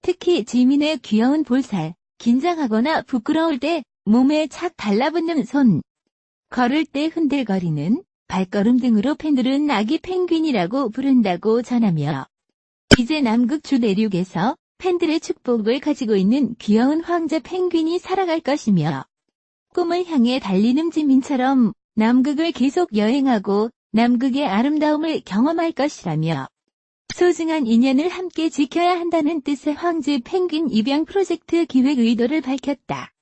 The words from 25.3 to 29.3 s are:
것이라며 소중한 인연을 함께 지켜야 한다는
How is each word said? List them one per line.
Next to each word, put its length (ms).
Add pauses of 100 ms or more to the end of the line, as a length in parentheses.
것이라며 760 (680)
소중한 500
인연을 440
함께 400
지켜야 500
한다는 420